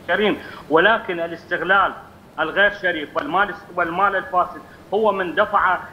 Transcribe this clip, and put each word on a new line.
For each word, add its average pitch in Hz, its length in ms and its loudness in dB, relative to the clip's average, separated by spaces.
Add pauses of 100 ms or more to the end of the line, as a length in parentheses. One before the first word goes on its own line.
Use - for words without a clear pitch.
الكريم، 185 360 0 (320)
ولكن 185 500 2
الاستغلال 170 720 0 (480)
الغير 185 320 2 (100)
شريف 160 340 -4
والمال، 170 380 0 (220)
والمال 180 400 0
الفاسد 180 440 -2 (340)
هو 214 180 2
من 185 220 -4
دفع 185 440 2 (140)